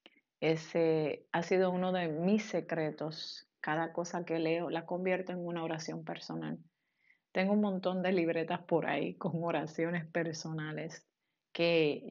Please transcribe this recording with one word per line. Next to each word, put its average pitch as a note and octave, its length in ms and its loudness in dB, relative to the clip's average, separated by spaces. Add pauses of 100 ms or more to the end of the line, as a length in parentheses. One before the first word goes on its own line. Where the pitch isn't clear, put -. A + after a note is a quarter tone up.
(400)
Ese D#3+ 880 2
ha E3+ 120 0
sido F#3 280 4
uno F3+ 220 0
de F3 160 0
mis F#3 360 4
secretos. D#3 1040 -4 (120)
Cada E3 320 0
cosa E3+ 320 -4
que E3 140 -2
leo E3 300 2
la F3 160 -4
convierto F#3 480 -2
en F3 140 -6
una E3+ 160 -4
oración D#3+ 420 -4
personal. D#3+ 540 -8 (760)
Tengo F#3+ 200 2
un G#3+ 80 4
montón F#3 420 0
de F#3 100 2
libretas E3 500 2
por - 240 2
ahí D3+ 300 -2
con E3 260 -2
oraciones E3 640 -2
personales D#3+ 1000 -6 (460)
que E3 580 4